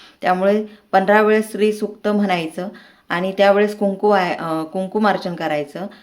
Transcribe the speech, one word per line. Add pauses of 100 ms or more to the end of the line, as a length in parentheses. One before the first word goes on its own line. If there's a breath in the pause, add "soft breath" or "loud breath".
(220 loud breath)
त्यामुळे (260 loud breath)
पंधरा
वेळेस
श्रीसुक्त
म्हणायचं (420 loud breath)
आणि
त्यावेळेस
कुंकू
आहे,
अ,
कुंकुमार्चन
करायचं (160 loud breath)